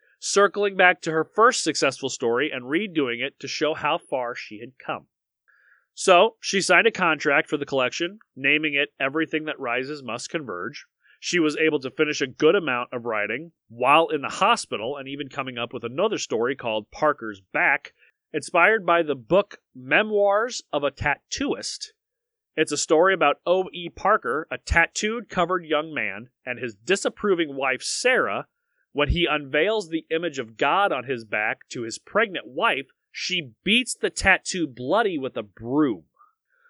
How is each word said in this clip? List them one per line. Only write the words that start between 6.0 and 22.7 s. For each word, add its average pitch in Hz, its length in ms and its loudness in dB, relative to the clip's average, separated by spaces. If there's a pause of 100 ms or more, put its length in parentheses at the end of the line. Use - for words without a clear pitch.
she - 200 -2
signed 180 280 6
a - 20 4
contract 156 580 0
for 160 80 -2
the 139 80 -2
collection, 139 540 -2 (160)
naming 147 400 0
it 143 140 0 (100)
Everything 151 460 -2
That 151 160 -8
Rises 135 420 -6
Must 120 260 -8
Converge. 117 580 -8 (340)
She - 180 -2
was 151 180 2
able 156 220 2
to 131 140 -6
finish 151 280 -2
a 143 60 0
good 151 300 4
amount 131 360 -2
of 120 120 -8
writing 113 480 -4 (160)
while 135 400 4
in 156 120 -2
the 127 80 -8
hospital 127 680 -2
and 135 100 -12
even 139 220 -10
coming 131 280 -8
up 120 160 -6
with 117 120 -10
another 160 340 -2
story 127 380 -2
called 110 340 -6
Parker's 113 500 -2 (120)
Back, 147 400 0 (400)
inspired 180 520 2
by 170 200 4
the 147 100 -2
book 160 440 0 (140)
Memoirs 202 880 0 (100)
of 147 100 0
a 143 80 0
Tattooist. - 1040 -6 (640)
It's 156 160 0